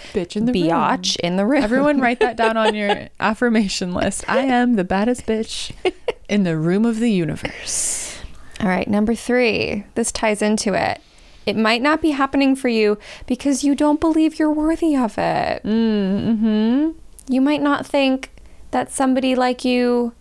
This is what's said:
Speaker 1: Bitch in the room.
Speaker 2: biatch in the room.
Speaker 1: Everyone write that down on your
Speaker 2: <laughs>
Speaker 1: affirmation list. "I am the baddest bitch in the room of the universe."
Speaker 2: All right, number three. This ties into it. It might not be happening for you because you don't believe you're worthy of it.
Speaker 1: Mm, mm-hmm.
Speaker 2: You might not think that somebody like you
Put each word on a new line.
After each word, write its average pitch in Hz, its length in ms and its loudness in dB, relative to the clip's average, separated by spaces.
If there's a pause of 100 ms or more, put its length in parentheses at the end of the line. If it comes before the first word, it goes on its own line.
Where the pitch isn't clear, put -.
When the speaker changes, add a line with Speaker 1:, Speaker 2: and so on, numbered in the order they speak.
(120)
Speaker 1:
Bitch 175 240 -4
in 214 100 -2
the 247 60 0
room. 175 180 2
Speaker 2:
biatch 165 460 0
in 175 200 -2
the 196 100 2
room. 277 160 2
Speaker 1:
Everyone 269 380 2
write 247 200 2
that 240 160 0
down 226 200 0
on 214 180 2
your 202 400 -2
Speaker 2:
<laughs> - 60 -12
Speaker 1:
affirmation 208 720 0
list. - 340 -2
"I 262 120 2
am 247 360 2
the 185 80 2
baddest 208 420 -2
bitch - 460 -4 (560)
in 202 160 2
the 165 120 0
room 175 280 2
of 233 160 0
the 240 100 2
universe." - 1080 -4 (420)
Speaker 2:
All 196 80 0
right, 180 200 0
number 214 260 2
three. 226 720 0 (100)
This 233 180 -2
ties 214 300 0
into 214 320 0
it. - 260 -2 (460)
It 208 100 -2
might 220 260 2
not 302 200 2
be 320 80 2
happening 277 440 2
for 262 140 -2
you 214 300 2 (280)
because 269 380 -2
you 285 100 4
don't 294 260 2
believe 320 380 2
you're 302 140 2
worthy 311 440 0
of 233 220 0
it. - 460 -2
Speaker 1:
Mm, 214 720 0
mm-hmm. 226 520 2 (420)
Speaker 2:
You 254 80 2
might 285 220 2
not 285 240 0
think 269 440 0 (420)
that 254 180 -2
somebody 262 440 2
like 247 300 0
you 240 560 2